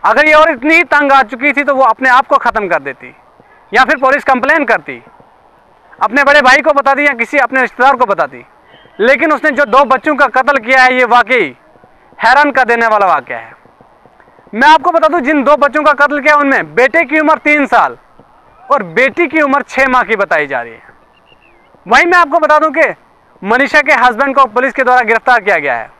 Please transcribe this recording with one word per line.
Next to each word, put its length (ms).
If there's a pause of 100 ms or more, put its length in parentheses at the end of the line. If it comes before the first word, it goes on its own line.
अगर 220
ये 80
औरत 180
इतनी 220
ही 120
तंग 260
आ 120
चुकी 280
थी 120
तो 100
वो 100
अपने 260
आप 160
को 120
ख़त्म 300
कर 120
देती 340 (580)
या 120
फिर 140
police 260
complain 400
करती, 380 (960)
अपने 260
बड़े 180
भाई 180
को 120
बताती 340
या 80
किसी 240
अपने 220
रिश्तेदार 360
को 100
बताती। 380 (540)
लेकिन 340
उसने 180
जो 160
दो 200
बच्चों 300
का 120
कत्ल 300
किया 240
है, 120
ये 120
वाकई 500 (600)
हैरान 320
कर 140
देने 220
वाला 200
वाकया 320
है। 180 (960)
मैं 160
आपको 220
बता 180
दूं, 120
जिन 240
दो 140
बच्चों 240
का 120
कत्ल 260
किया 160
उनमें 380
बेटे 300
की 160
उम्र 200
तीन 280
साल 280 (680)
और 200 (100)
बेटी 360
की 120
उम्र 240
छः 240
माह 140
की 140
बताई 300
जा 160
रही 100
है। 140 (1000)
वहीं 200
मैं 120
आपको 200
बता 200
दूं 120
कि 140 (580)
मनीषा 400
के 120
husband 420
को 100
पुलिस 260
के 120
द्वारा 180
गिरफ्तार 380
किया 180
गया 160
है। 260